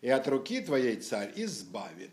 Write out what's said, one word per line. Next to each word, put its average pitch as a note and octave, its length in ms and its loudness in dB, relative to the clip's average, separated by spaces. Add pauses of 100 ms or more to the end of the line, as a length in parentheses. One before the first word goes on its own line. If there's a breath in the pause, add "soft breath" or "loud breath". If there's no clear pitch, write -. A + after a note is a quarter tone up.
и A#2+ 100 2
от C3 160 6
руки C#3+ 340 2
твоей, B2+ 360 2
царь, G2+ 400 -4
избавит». G2+ 760 -8